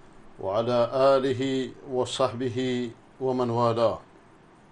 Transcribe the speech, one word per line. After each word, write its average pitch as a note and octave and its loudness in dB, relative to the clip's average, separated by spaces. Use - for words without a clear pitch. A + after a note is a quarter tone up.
وعلى A2+ 0
آله C3 2
وصحبه B2 -2
ومن B2+ 0
والاه. A#2 2